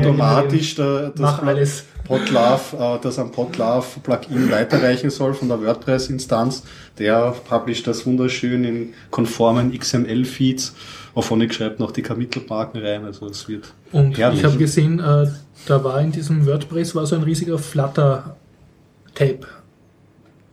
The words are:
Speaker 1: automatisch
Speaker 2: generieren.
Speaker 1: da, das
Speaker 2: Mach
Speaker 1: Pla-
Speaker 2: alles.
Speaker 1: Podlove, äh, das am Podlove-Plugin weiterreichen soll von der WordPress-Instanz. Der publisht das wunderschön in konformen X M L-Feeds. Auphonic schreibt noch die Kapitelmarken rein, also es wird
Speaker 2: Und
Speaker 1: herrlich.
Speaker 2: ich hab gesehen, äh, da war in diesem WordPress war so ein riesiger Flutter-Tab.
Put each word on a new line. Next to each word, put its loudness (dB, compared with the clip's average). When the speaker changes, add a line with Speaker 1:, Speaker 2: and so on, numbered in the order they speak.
Speaker 1:
automatisch 4
Speaker 2:
generieren. 0
Speaker 1:
da, -6
das -12
Speaker 2:
Mach 2
Speaker 1:
Pla- 0
Speaker 2:
alles. 0
Speaker 1:
Podlove, 2
äh, 0
das -4
am -4
Podlove-Plugin -2
weiterreichen 2
soll -2
von -4
der 0
WordPress-Instanz. -2
Der 2
publisht -2
das -4
wunderschön 0
in -4
konformen 2
X -6
M 2
L-Feeds. -2
Auphonic 0
schreibt -6
noch -4
die -6
Kapitelmarken -6
rein, -4
also -12
es -14
wird -12
Speaker 2:
Und 4
Speaker 1:
herrlich. 4
Speaker 2:
ich 2
hab 4
gesehen, 2
äh, 4
da 4
war 0
in 0
diesem 0
WordPress -2
war -2
so 0
ein 0
riesiger 0
Flutter-Tab. -2